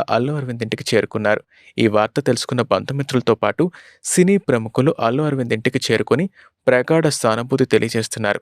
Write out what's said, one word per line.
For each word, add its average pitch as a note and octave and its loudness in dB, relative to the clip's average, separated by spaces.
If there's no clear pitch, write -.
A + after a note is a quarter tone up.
అల్లు B2 0
అరవింద్ B2 -6
ఇంటికి - -6
చేరుకున్నారు. G#2 0
ఈ A#2 4
వార్త G#2+ 2
తెలుసుకున్న B2 -2
బంధుమిత్రులతో A#2 0
పాటు G#2+ 0
సినీ F#3+ 2
ప్రముఖులు B2+ 0
అల్లు A#2+ 0
అరవింద్ C3 -2
ఇంటికి B2+ -2
చేరుకొని B2 0
ప్రగాఢ C#3+ 2
సానుభూతి B2+ 0
తెలియజేస్తున్నారు. A2 0